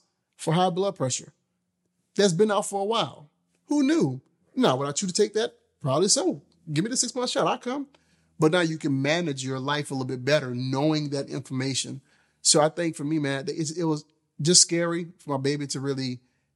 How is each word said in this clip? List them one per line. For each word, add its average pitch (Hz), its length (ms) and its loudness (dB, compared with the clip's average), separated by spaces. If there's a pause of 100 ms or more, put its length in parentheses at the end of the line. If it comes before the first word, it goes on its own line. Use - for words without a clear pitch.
(360)
for - 180 -2
high 185 160 4
blood 190 260 -2
pressure. - 380 -4 (840)
That's 196 180 6
been 208 180 4
out 202 160 0
for 196 140 -4
a 196 40 -2
while. 196 440 -4 (380)
Who 294 140 2
knew? 247 400 2 (340)
Now, 196 200 4
would 139 120 -2
I 147 40 -4
choose 185 200 -4
to 190 80 -4
take 208 140 2
that? 226 220 -2 (260)
Probably 151 280 2
so. 285 340 0 (280)
Give 151 120 0
me 226 80 -4
the 262 60 -4
six-month 247 340 -2
shot. 180 160 2
I'll 233 100 0
come. 269 300 -6 (520)
But 156 120 6
now 180 80 4
you 160 180 0
can 139 240 0
manage 147 420 0
your 131 160 -4
life 147 300 -4
a 143 60 -8
little 131 100 -4
bit 127 180 -8
better 139 300 2
knowing 143 560 0
that 139 200 -4
information. 131 720 -4 (400)
So 156 200 4
I 156 80 6
think 165 260 -4
for 147 80 -10
me, 156 160 0
man, 139 280 -2
it's, 156 240 -4
it 170 140 -4
was 151 200 -2 (360)
just 170 200 6
scary 170 460 0 (120)
for 147 120 -8
my 139 100 0
baby 143 260 -2
to 139 120 -6
really 131 400 -4 (360)